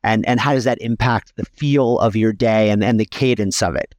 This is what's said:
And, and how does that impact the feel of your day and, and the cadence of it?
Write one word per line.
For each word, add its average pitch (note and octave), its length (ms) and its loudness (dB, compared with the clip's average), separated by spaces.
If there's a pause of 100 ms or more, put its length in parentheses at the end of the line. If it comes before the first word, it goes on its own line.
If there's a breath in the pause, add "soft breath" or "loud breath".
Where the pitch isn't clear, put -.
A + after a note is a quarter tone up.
And, A2 240 0
and A#2+ 120 0
how C#3+ 140 0
does B2+ 100 0
that A#2+ 180 -2
impact A#2 560 -2
the - 80 -8
feel C#3 540 0
of G#2+ 160 0
your A2 180 2
day A2 380 2
and, G#2 120 0
and A2 160 2
the A2 60 0
cadence G#2+ 560 -2
of F2+ 140 -2
it? - 240 -6